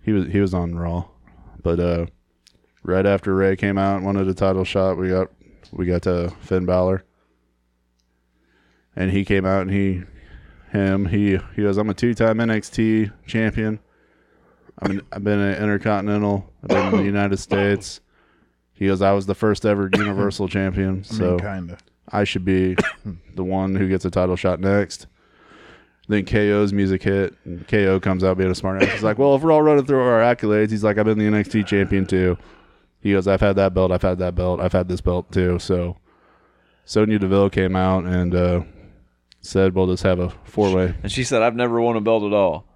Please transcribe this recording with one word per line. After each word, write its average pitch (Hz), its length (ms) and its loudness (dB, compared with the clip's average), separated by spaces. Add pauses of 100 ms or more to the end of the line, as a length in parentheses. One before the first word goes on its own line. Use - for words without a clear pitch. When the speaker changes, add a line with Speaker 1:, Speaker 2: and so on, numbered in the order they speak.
Speaker 1:
He 110 80 -2
was, 95 160 0
he 90 120 0
was 95 140 0
on 87 220 -4
Raw. 85 300 -4 (580)
But, 85 160 0
uh, 85 260 0 (760)
right 92 240 0
after 98 260 0
Ray 95 220 2
came 98 240 -2
out 98 180 0
and 95 80 -6
wanted 98 220 0
a 92 80 -2
title 95 280 0
shot, 95 360 0
we 92 100 -2
got, 92 220 0 (400)
we 90 160 -4
got, 90 180 0
uh, 87 240 0 (120)
Finn 92 260 -2
Balor. 92 360 0 (1900)
And 95 160 -2
he 98 140 0
came 98 200 0
out 95 180 2
and 95 80 -4
he, 98 320 -2 (680)
him, 98 360 0
he, 101 300 2 (180)
he 107 80 -4
goes, 101 140 2
"I'm 107 120 0
a 98 40 -2
two-time 113 460 0
N 117 100 0
X 110 200 -4
T 110 400 0 (160)
champion. 110 540 -2 (1000)
I've 95 100 -4
been, 98 120 -4 (100)
I've 101 120 -10
been 104 160 0
an 98 220 -2
Intercontinental. 104 920 -2 (100)
I've - 60 -12
been - 240 0
in 214 60 2
the - 60 0
United 101 320 0
States." - 600 -2 (760)
He 98 140 -2
goes, 95 140 2
"I 98 100 4
was 98 140 0
the 98 100 -2
first 107 300 0
ever 101 280 2
Universal 101 560 -2
Champion, 95 400 -2
Speaker 2:
I 95 40 -2
mean, 95 100 -6
Speaker 1:
so 90 360 -2
Speaker 2:
kinda. 90 380 -10 (320)
Speaker 1:
I 104 140 0
should 95 220 -4
be 92 300 2 (300)
<coughs> - 300 -14
the 95 80 -6
one 95 320 -2
who 95 140 0
gets 92 160 -2
a 90 60 -2
title 92 240 0
shot 90 240 -2
next." 98 480 -2 (1000)
Then 104 160 0
K 104 280 2
O's 104 200 2
music 95 320 0
hit, 98 300 0 (120)
and 85 220 -12
K 101 200 2
O 95 120 2
comes 92 240 -2
out 92 140 2
being 92 140 0
a 90 40 -2
smart 95 280 -4
ass. 98 100 0
He's 104 100 -6
like, 107 140 0
"Well, 139 180 4
if 131 60 0
we're 160 100 2
all 151 100 6
running 151 240 4
through 135 160 2
our 123 200 4
accolades," 107 500 2
he's 104 120 -4
like, 104 140 2
"I've 107 80 2
been 110 120 2
the 107 80 2
N 107 80 2
X 104 160 0
T 107 140 0
champion 98 420 0
too." 92 320 0 (640)
He 101 100 0
goes, 95 160 2
"I've 95 140 2
had 101 160 2
that 98 160 2
belt, 92 180 2
I've 90 120 0
had 92 160 0
that 90 160 -4
belt, 90 260 -2
I've 90 120 -2
had 90 140 0
this 90 140 -4
belt 90 300 -4
too." 90 280 0
So 87 380 -4 (880)
Sonya 107 340 2
Deville 98 300 2
came 95 260 0
out 92 300 2
and, 90 300 0
uh, 87 260 0 (800)
said, 95 320 0
"We'll 92 140 2
just 92 160 -2
have 92 160 2
a 90 100 -2 (140)
four-way." 92 580 0
Speaker 3:
And 107 100 -6
she 131 120 -4
said, 120 180 0
"I've 117 140 2
never 120 260 0
won 117 140 0
a 110 60 -2
belt 110 220 2
at 104 100 -2
all." 92 320 2 (100)